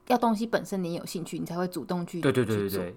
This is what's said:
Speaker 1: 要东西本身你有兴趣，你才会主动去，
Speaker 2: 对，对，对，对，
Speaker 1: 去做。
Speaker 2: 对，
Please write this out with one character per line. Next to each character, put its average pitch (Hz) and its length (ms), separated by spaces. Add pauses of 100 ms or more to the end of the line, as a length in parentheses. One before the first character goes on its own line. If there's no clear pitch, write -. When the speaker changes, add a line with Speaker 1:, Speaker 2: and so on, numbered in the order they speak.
Speaker 1:
要 247 100
东 226 180
西 226 100
本 220 200
身 190 160
你 170 120
有 170 120
兴 165 180
趣， 165 160
你 165 60
才 170 120
会 180 100
主 165 180
动 175 200
去， 170 160
Speaker 2:
对， 143 100
对， 123 140
对， 110 100
对， 101 140
Speaker 1:
去 95 60
做。 92 80
Speaker 2:
对， 87 120